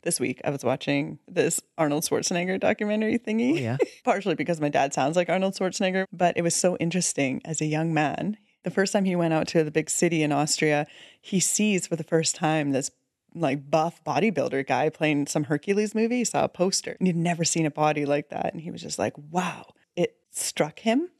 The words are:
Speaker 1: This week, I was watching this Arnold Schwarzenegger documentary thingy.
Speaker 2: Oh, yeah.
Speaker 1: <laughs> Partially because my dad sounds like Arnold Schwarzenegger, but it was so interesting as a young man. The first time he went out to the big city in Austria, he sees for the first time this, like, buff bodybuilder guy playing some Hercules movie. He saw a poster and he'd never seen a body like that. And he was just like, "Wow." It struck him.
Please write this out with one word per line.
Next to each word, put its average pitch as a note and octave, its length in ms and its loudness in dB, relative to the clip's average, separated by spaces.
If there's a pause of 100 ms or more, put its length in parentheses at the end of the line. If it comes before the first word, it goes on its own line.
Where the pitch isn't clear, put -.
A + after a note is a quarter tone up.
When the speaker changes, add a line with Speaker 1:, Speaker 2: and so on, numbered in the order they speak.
Speaker 1:
This - 180 -2
week, B2+ 240 -2
I - 60 0
was C#3 120 -4
watching C#3+ 640 -2
this D#3+ 320 0 (200)
Arnold D3+ 240 2
Schwarzenegger F#3 580 -2
documentary G#3+ 580 0
thingy. A#3 360 0
Speaker 2:
Oh, E4 60 -2
yeah. A#2+ 160 -2 (140)
Speaker 1:
<laughs> - 140 -20
Partially G3 300 2
because D#3 260 -2
my D3 80 0
dad C#3 240 2
sounds D3 240 0
like F3 140 2
Arnold F#3+ 240 0
Schwarzenegger, F#3+ 580 -2
but F3 240 2
it F3 60 -2
was E3+ 120 0
so F3+ 220 2
interesting E3 720 0
as D#3+ 160 -4
a - 20 -2
young D#3 300 0
man. D#3 420 -2 (280)
The F#3 60 -2
first F#3+ 220 0
time G3 140 2
he F#3 100 2
went E3+ 160 2
out D#3 160 0
to E3 160 4
the D3+ 60 -4
big D3+ 180 -2
city E3+ 340 2
in D3+ 100 2
Austria, D3 540 2 (360)
he F#3+ 180 0
sees G#3 460 2
for E3+ 100 -4
the D#3 80 -6
first D#3+ 320 2
time D#3 360 2
this, C3+ 180 0 (460)
like, C#3+ 340 -2
buff E3 340 0
bodybuilder C#3 600 0
guy C#3+ 240 2
playing D3+ 360 0
some D#3 180 0
Hercules G3 500 0
movie. A3+ 240 2
He A#3+ 60 0
saw D3 200 0
a - 60 0
poster - 500 -2
and F#3 80 2
he'd E3+ 80 2
never E3+ 260 0
seen D#3+ 240 0
a D3 40 0
body D3+ 340 0
like C#3+ 240 -2
that. - 240 -4
And - 100 -10
he D#3 80 -10
was - 120 -12
just - 160 -10
like, G#2 160 -2 (180)
"Wow." F3 340 -4 (300)
It F3 200 -2 (140)
struck - 500 -4
him. C4 280 0 (120)